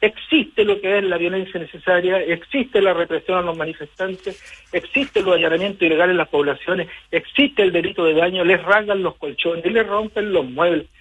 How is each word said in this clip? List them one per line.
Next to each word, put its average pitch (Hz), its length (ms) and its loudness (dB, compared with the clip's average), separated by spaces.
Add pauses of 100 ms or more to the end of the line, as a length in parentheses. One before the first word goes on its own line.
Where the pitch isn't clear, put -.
existe 214 640 0
lo 202 160 0
que 196 180 0
es 196 60 0
la 180 140 0
violencia 185 400 -4
necesaria, 180 640 0
existe 185 600 -2
la 190 140 4
represión 170 440 -2
a 180 40 0
los 165 140 -6
manifestantes, 185 840 -8 (320)
existe 214 500 -2
los 185 120 2
allanamientos 170 480 0
ilegales 170 300 4
en 175 60 2
las 156 100 -2
poblaciones, 151 600 -2 (220)
existe 214 520 0
el 185 100 2
delito 175 320 0
de 160 100 4
daño, 180 300 2
les 175 180 4
rasgan 202 400 2
los 165 140 -4
colchones, 165 480 -4
les 220 220 0
rompen 208 460 -4
los 160 160 2
muebles, 156 380 0 (140)